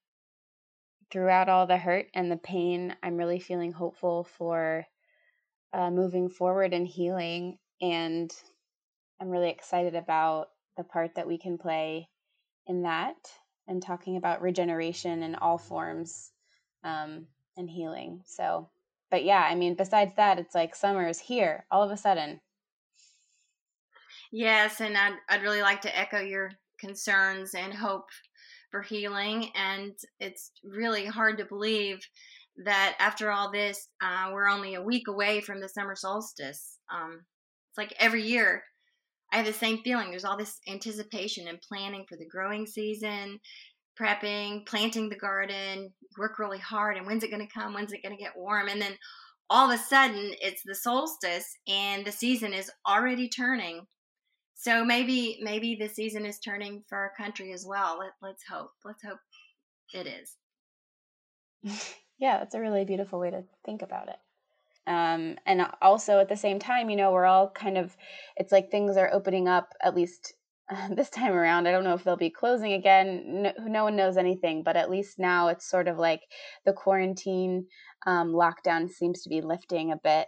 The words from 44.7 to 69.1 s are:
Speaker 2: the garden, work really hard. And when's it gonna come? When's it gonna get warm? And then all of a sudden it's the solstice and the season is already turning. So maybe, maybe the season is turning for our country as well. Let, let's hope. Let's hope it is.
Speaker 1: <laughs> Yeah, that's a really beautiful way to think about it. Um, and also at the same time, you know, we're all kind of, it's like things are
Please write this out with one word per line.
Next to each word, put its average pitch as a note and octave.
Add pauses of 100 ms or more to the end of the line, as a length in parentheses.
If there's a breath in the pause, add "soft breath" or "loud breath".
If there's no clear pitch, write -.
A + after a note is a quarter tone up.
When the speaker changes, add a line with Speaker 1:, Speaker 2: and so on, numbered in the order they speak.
Speaker 2:
the G3+
garden, G3 (260)
work A3
really G3+
hard. G#3
And F#3
when's A3
it A3+
gonna G#3+
come? G#3+
When's G#3
it G3
gonna G3
get G3+
warm? G3+
And G#3
then G3 (520 loud breath)
all B3+
of A#3+
a A3+
sudden A3
it's F#3+
the G3
solstice A#3+ (200)
and G3
the G#3
season A3+
is F#3+ (160)
already B3
turning. A3 (760)
So A#3
maybe, A#3+
maybe G#3+
the G#3+
season G#3+
is G#3
turning G3+
for G3+
our G3
country G3+
as F#3
well. G3
Let, F#3+ (100)
let's G3
hope. E3 (160)
Let's G#3+
hope G#3 (760 soft breath)
it F#3
is. A2+ (1600 loud breath)
Speaker 1:
<laughs> - (240 loud breath)
Yeah, C4
that's -
a A3+
really G#3
beautiful F#3+
way F3+
to F#3 (200)
think G#3+
about -
it. - (680)
Um, C3+ (100)
and F3+ (160)
also G3+
at G3
the G#3
same G3+
time, A#3
you G#3
know, G3
we're F#3
all F#3+
kind G3
of, F3+ (400 loud breath)
it's F#3+
like F#3+
things G3+
are F#3+